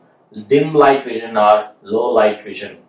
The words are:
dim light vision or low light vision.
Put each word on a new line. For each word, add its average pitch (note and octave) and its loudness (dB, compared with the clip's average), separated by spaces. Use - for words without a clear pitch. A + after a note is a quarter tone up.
dim D3+ 0
light C#3 4
vision A2+ -10
or G#2+ 2
low A2+ -4
light G#2+ 0
vision. - -16